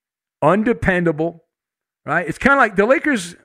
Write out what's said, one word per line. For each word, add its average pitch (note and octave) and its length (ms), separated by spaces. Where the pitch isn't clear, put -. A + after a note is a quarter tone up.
Undependable, F3 1040
right? E3 220
It's - 100
kinda C#4 200
like A3 180
the G3 100
Lakers A#3+ 600